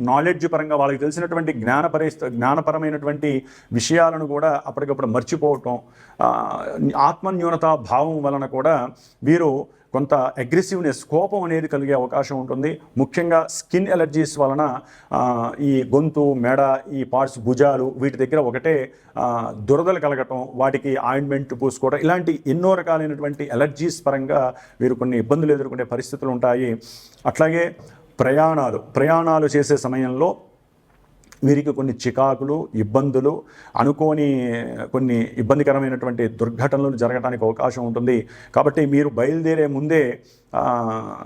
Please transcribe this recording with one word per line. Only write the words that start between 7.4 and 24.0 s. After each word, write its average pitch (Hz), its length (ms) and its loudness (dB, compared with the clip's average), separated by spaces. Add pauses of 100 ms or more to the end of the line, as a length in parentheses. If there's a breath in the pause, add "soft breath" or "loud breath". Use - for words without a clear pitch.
భావం 143 480 -2
వలన 139 240 -2
కూడా 131 420 0 (360 soft breath)
వీరు 151 420 4 (260 soft breath)
కొంత 139 220 2
అగ్రెసివ్‌నెస్, 147 920 0
కోపం 190 380 0
అనేది 160 260 -2
కలిగే 139 240 -2
అవకాశం 135 480 -2
ఉంటుంది. 131 400 -4 (180 loud breath)
ముఖ్యంగా 165 520 2
స్కిన్ 190 380 -2
అలర్జీస్ 156 500 0
వలన, 139 400 0 (340 loud breath)
ఆ, 120 480 0
ఈ 139 220 2 (120)
గొంతు, 147 400 2
మెడ, 131 440 2 (140)
ఈ 135 120 -4
పార్ట్స్, 131 340 -2
భుజాలు, 127 580 2
వీటి 135 200 -2
దగ్గర 131 200 0
ఒకటే, 131 560 0 (260 soft breath)
ఆ, 120 380 -2
దురదలు 156 440 2
కలగటం, 131 540 -4
వాటికి 135 420 0
ఆయింట్‌మెంట్ 139 640 -2
పూసుకోవడం, 135 360 0
ఇలాంటి 170 480 0
ఎన్నో 175 280 2
రకాలైనటువంటి 147 760 -2
అలర్జీస్ 151 560 -2